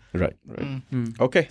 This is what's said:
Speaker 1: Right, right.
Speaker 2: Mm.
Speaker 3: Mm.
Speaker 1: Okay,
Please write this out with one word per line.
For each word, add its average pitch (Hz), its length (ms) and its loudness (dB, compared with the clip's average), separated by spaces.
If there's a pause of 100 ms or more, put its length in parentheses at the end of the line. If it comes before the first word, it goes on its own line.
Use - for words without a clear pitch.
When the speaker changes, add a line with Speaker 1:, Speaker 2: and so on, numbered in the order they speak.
(140)
Speaker 1:
Right, - 200 2 (140)
right. - 180 -8
Speaker 2:
Mm. 135 160 -6 (100)
Speaker 3:
Mm. 120 300 -4
Speaker 1:
Okay, 143 300 4